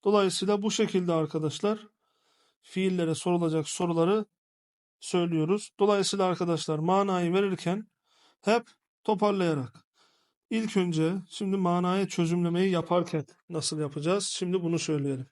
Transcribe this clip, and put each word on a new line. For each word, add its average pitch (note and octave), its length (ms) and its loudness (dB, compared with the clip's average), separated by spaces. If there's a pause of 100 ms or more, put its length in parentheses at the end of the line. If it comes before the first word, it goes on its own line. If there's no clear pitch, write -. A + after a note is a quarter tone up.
Dolayısıyla G3+ 580 2
bu G#3+ 80 0
şekilde G3 420 0
arkadaşlar D#3+ 760 -2 (720)
fiillere F3+ 520 -2
sorulacak E3 540 0
soruları F3 580 0 (760)
söylüyoruz. F3 800 0
Dolayısıyla G3+ 480 2
arkadaşlar E3+ 520 0
manayı F3+ 540 2
verirken F#3 540 0 (540)
hep A#3 300 0 (340)
toparlayarak. F#3 840 0 (640)
İlk A3 260 0
önce E3+ 380 2 (160)
şimdi G3 260 -4
manaya F3+ 520 2
çözümlemeyi F3 600 0
yaparken E3+ 560 0 (220)
nasıl D#3 320 -4
yapacağız? D3+ 460 -2
Şimdi F3+ 360 -4
bunu E3+ 160 0
söyleyelim. C#3 540 -4